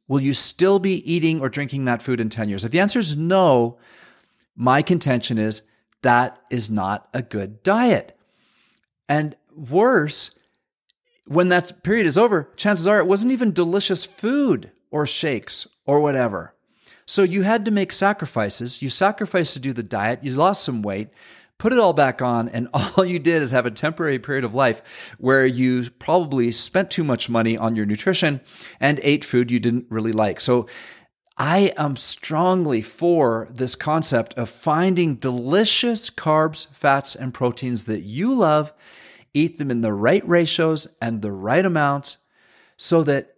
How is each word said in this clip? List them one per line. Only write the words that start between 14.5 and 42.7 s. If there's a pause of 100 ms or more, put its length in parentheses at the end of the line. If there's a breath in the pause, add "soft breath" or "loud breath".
or
shakes (180)
or
whatever. (500 soft breath)
So
you
had
to
make
sacrifices.
You
sacrificed
to
do
the
diet.
You
lost
some
weight, (480 loud breath)
put
it
all
back
on,
and
<laughs>
all
you
did
is
have
a
temporary
period
of
life (360 loud breath)
where
you
probably
spent
too
much
money
on
your
nutrition (400 loud breath)
and
ate
food
you
didn't
really
like.
So (720 loud breath)
I
am
strongly
for
this
concept
of
finding
delicious
carbs,
fats,
and
proteins
that
you
love, (600 loud breath)
eat
them
in
the
right
ratios (140)
and
the
right
amount, (580 soft breath)